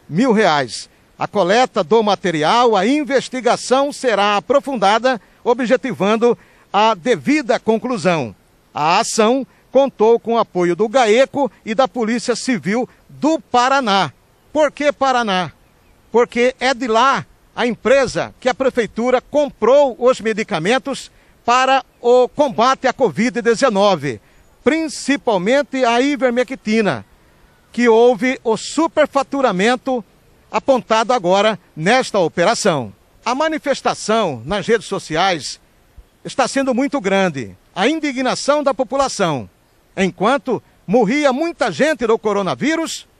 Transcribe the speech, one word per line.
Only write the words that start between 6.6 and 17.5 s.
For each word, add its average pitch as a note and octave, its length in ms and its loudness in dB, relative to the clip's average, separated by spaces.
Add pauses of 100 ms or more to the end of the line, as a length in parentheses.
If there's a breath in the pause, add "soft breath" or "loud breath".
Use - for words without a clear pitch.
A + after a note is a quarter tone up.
a A3 240 2
devida A3 640 0
conclusão. F3+ 760 -2 (380)
A E3 240 2
ação A3+ 480 0 (260 soft breath)
contou A#3 480 2
com A#3 140 -4
o A#3 40 2
apoio F3+ 380 0
do G#3 100 0
gaeco B3 640 2 (140 soft breath)
e A3 100 -6
da B3+ 140 2
Polícia A#3 480 -4
Civil G#3+ 500 -4 (220 soft breath)
do B3 320 -2
Paraná. A#3+ 720 0 (400)
Por D4+ 180 2
que C#4+ 220 -2
Paraná? A3 580 -2 (640)
Porque A#3+ 480 2
é B3+ 120 0
de B3 140 -4
lá A3+ 400 0 (300)